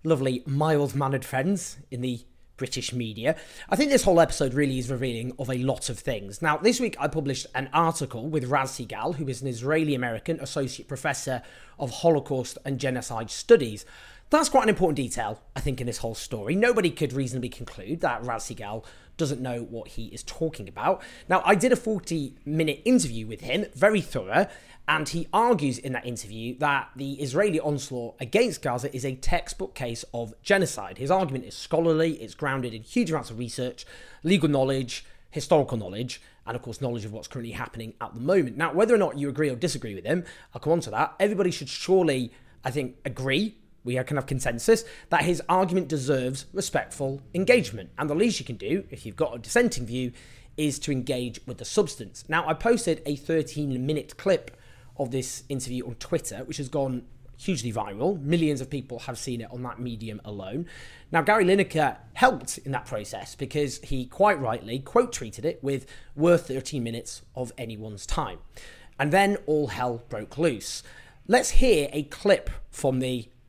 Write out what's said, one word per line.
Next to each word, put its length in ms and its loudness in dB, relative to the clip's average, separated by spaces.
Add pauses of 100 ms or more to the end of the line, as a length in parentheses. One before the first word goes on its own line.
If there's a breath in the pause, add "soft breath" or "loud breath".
lovely, 440 2
mild-mannered 760 2
friends 520 -2 (160)
in 80 -6
the 240 -4 (320)
British 360 -6
media. 440 -2 (320 loud breath)
I 80 2
think 160 4
this 100 8
whole 160 6
episode 340 4
really 280 2
is 100 -6
revealing 480 -4
of 100 -4
a 100 -2
lot 300 -2
of 120 -8
things. 420 -6
Now, 140 4
this 240 4
week 180 -2
I 80 0
published 480 -2
an 180 -2
article 560 0
with 180 0
Raz 260 2
Segal, 420 -6
who 140 -4
is 140 -6
an 40 -4
Israeli-American 960 0
associate 480 -6
professor 540 -4 (360 loud breath)
of 120 -4
Holocaust 760 2
and 160 -4
genocide 500 -4
studies. 560 4 (440 loud breath)
That's 180 4
quite 160 6
an 60 6
important 260 4
detail, 440 -4 (140)
I 60 -4
think, 200 -2
in 60 -4
this 120 -4
whole 180 -6
story. 400 -4
Nobody 340 4
could 220 -2
reasonably 360 -4
conclude 520 -8
that 240 -2
Raz 220 -4
Segal 380 -8 (320 loud breath)
doesn't 240 -2
know 220 -4
what 260 -12
he 180 -8
is 160 -14
talking 460 -6
about. 340 0 (260 loud breath)
Now, 160 4
I 100 8
did 180 4
a 40 6
forty-minute 1080 -2
interview 420 4
with 140 -10
him, 340 -2
very 260 4
thorough, 460 0 (400 loud breath)
and 220 2
he 240 -4
argues 440 4
in 160 -8
that 140 -6
interview 520 -8
that 360 0
the 200 -8
Israeli 440 0
onslaught 640 -4
against 420 2
Gaza 320 -4
is 100 -6
a 120 -4
textbook 580 0
case 300 -6 (100)
of 280 -6
genocide. 560 0
His 120 -4
argument 360 2
is 100 -14
scholarly, 560 4 (100)
it's 120 -14
grounded 380 -2
in 100 -10
huge 280 0
amounts 200 -2
of 80 -10
research, 460 -6 (380 loud breath)
legal 260 6
knowledge, 560 0 (260 soft breath)
historical 460 2
knowledge, 460 -6 (240 soft breath)
and 80 -6
of 80 -6
course 180 -10
knowledge 240 -4
of 80 -8
what's 160 -10
currently 240 -10
happening 480 -10
at 140 -10
the 60 -10
moment. 360 4
Now, 160 0
whether 220 6
or 40 6
not 200 2
you 100 -2
agree 220 0
or 60 -4
disagree 400 -4
with 80 -12
him, 200 0 (300 loud breath)
I'll 60 -10
come 140 2
on 60 2
to 100 -10
that, 280 0
everybody 320 2
should 180 -8
surely, 640 2 (320 soft breath)
I 60 -2
think, 340 -4
agree, 520 0 (280)
we 200 -2
can 120 -2
have 100 -2
consensus, 580 2 (260 loud breath)
that 120 4
his 260 2
argument 400 4
deserves 640 0
respectful 680 -4 (120)
engagement. 640 2
And 100 -2
the 60 0
least 260 2
you 40 -10
can 120 -8
do, 340 -2
if 140 -16
you've 120 -10
got 180 0
a 40 -10
dissenting 480 2
view, 260 -4 (440 loud breath)
is 240 -2
to 120 -4
engage 540 -4
with 120 -10
the 60 -14
substance. 640 -2
Now, 200 2
I 60 2
posted 520 2
a 100 -2
thirteen-minute 1040 -2
clip 380 0 (420 soft breath)
of 140 -4
this 360 -4
interview 380 -6
on 80 -10
Twitter, 500 -4
which 120 -10
has 120 -6
gone 360 -2 (340)
hugely 340 -2
viral. 480 -2
Millions 400 2
of 80 -8
people 300 -8
have 180 -10
seen 240 -6
it 100 -12
on 120 -10
that 160 -10
medium 460 -8
alone. 420 -8 (460 loud breath)
Now, 100 4
Gary 220 6
Lineker 520 4 (180)
helped 440 2
in 140 -6
that 120 -4
process 520 -10
because 420 -2
he 280 -4
quite 340 4
rightly 400 -4
quote 340 0
tweeted 300 -10
it 180 -2
with, 240 -2 (300 loud breath)
"Worth 320 6
thirteen 340 -4
minutes 400 -8 (120)
of 220 -8
anyone's 480 -10
time." 360 -2 (580 loud breath)
And 140 2
then 340 6
all 220 4
hell 420 -2
broke 260 -8
loose. 460 -2 (440 loud breath)
Let's 240 4
hear 420 8
a 100 -2
clip 480 2 (200)
from 280 0
the 300 -2 (200)